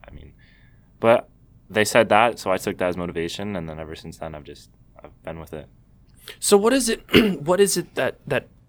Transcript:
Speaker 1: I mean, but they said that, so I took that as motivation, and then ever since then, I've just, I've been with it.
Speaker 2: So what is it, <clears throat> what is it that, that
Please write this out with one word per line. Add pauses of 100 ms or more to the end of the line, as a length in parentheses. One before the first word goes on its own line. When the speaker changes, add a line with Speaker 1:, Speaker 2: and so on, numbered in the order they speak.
Speaker 1:
I
mean, (680)
but (400)
they
said
that,
so
I
took
that
as
motivation,
and
then
ever
since
then,
I've
just, (320)
I've
been
with
it. (720)
Speaker 2:
So
what
is
it, (100)
<clears throat>
what
is
it
that, (100)
that (220)